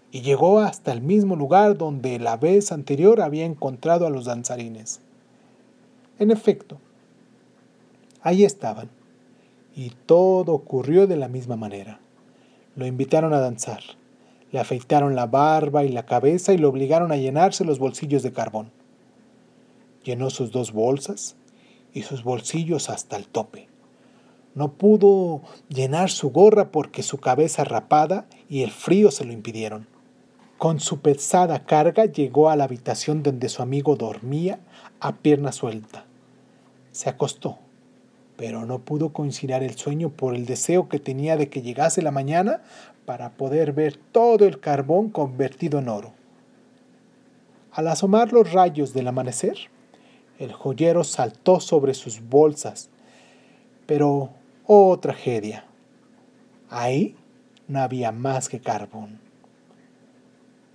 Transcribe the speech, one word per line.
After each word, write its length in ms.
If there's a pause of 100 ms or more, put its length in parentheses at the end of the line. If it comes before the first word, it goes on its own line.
(120)
y 100
llegó 380
hasta 320
el 100
mismo 340
lugar 420
donde 400
la 180
vez 360
anterior 500
había 240
encontrado 640
a 20
los 160
danzarines. 760 (1160)
En 140
efecto, 480 (1400)
ahí 220
estaban, 460 (840)
y 160 (160)
todo 460
ocurrió 520
de 120
la 100
misma 300
manera. 420 (760)
Lo 120
invitaron 460
a 60
danzar, 440 (680)
le 80
afeitaron 540
la 140
barba 560
y 60
la 180
cabeza 460
y 40
lo 120
obligaron 420
a 60
llenarse 480
los 120
bolsillos 460
de 80
carbón. 400 (1300)
Llenó 280
sus 200
dos 200
bolsas 640 (580)
y 80
sus 220
bolsillos 640
hasta 260
el 120
tope. 400 (880)
No 180
pudo 680 (260)
llenar 440
su 180
gorra 420
porque 300
su 160
cabeza 460
rapada 640 (200)
y 140
el 80
frío 400
se 160
lo 80
impidieron. 540 (720)
Con 200
su 200
pesada 680
carga 400
llegó 460
a 40
la 100
habitación 580
donde 260
su 140
amigo 320
dormía 640 (400)
a 140
pierna 380
suelta. 540 (840)
Se 180
acostó, 480 (800)
pero 300
no 100
pudo 340
conciliar 520
el 120
sueño 360
por 240
el 100
deseo 420
que 120
tenía 360
de 140
que 140
llegase 400
la 80
mañana 500 (460)
para 240
poder 400
ver 260
todo 480
el 140
carbón 500
convertido 720
en 100
oro. 240 (1600)
Al 160
asomar 460
los 200
rayos 400
del 140
amanecer, 500 (800)
el 140
joyero 520
saltó 560
sobre 360
sus 260
bolsas, 680 (1000)
pero, 420 (360)
oh 320
tragedia, 680 (1040)
ahí 460 (520)
no 140
había 300
más 380
que 100
carbón. 600 (1600)